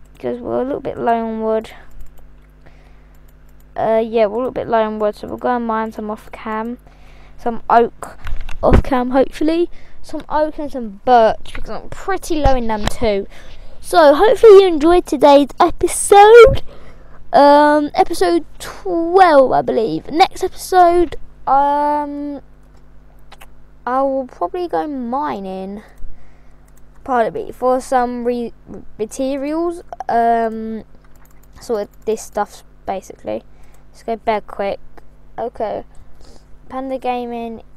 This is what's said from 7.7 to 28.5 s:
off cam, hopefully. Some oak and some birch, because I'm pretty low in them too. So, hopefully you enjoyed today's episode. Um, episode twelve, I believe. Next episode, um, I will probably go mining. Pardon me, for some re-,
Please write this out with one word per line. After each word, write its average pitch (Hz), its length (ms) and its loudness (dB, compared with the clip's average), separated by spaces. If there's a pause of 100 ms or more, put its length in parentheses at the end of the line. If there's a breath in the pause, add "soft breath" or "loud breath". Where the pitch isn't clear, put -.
off - 180 6
cam, 254 300 -2
hopefully. 320 580 0 (320 soft breath)
Some 302 280 -10
oak - 280 -4
and 294 140 -8
some 220 320 -12
birch, 233 500 2
because - 160 -4
I'm - 200 -10
pretty - 480 -6
low 277 180 4
in 233 120 0
them 214 180 -2
too. 208 420 -2 (540 loud breath)
So, 311 340 6
hopefully 403 460 8
you 381 60 6
enjoyed 339 380 2
today's 285 440 4 (100)
episode. 415 1040 8 (720 loud breath)
Um, 294 600 6
episode 349 500 0 (140)
twelve, 339 920 2
I - 100 0
believe. 233 480 -4
Next 330 320 0
episode, 359 760 2 (280)
um, 285 960 -2 (1500)
I 254 160 -2
will 269 260 -2
probably 349 420 -8
go 320 180 -4
mining. 226 960 -8 (1200 soft breath)
Pardon 226 280 -2
me, - 200 -10
for 254 260 -2
some 247 460 -4
re-, 240 260 -4 (480)